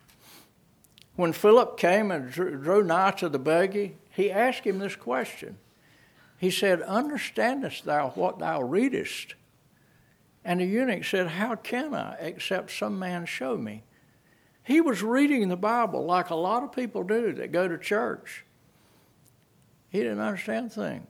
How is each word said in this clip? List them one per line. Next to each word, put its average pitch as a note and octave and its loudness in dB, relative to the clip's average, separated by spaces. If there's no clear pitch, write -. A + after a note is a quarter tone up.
When E3+ 2
Philip A3+ 6
came G3 4
and C3+ -4
drew, C#3+ -4
drew F3+ 4
nigh F#3 4
to F#3 -2
the C#3 -2
buggy, F#3 0
he F#3+ 0
asked A#3+ 0
him F#3+ -2
this G3 -6
question. A#3 -6
He F3+ 0
said, F#3 4
"Understandest B3 -2
thou D3 2
what F#3 -2
thou D#3+ -2
readest?" G#3 -2
And F3+ 0
the F3+ 0
eunuch G#3 0
said, F#3 0
"How G#3 -4
can C4+ -6
I, - -6
except - -6
some G#3 -6
man F3+ -6
show B3 -6
me?" A2 -8
He D4+ 4
was B3 2
reading B3 4
the F3+ 0
Bible G#3 0
like F3+ 2
a E3+ -2
lot F#3+ 0
of C#4+ -8
people G#3+ -4
do G#3+ 0
that B2 -8
go F3+ 2
to E3+ -4
church. - -4
He F#3+ -4
didn't G#3+ -2
understand G#3+ -4
a - -12
thing. F#3+ -8